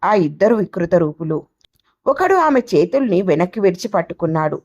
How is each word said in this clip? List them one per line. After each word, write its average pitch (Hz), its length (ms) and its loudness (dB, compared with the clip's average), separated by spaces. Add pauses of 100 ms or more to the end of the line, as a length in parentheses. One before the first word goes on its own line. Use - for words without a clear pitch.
ఆ 202 100 0
ఇద్దరు 196 400 2
వికృత 185 400 -4
రూపులు. 156 500 -2 (640)
ఒకడు 359 280 2
ఆమె 311 260 2
చేతుల్ని 196 600 0
వెనక్కి 180 380 0
విరిచి 196 280 0
పట్టుకున్నాడు. 160 760 -4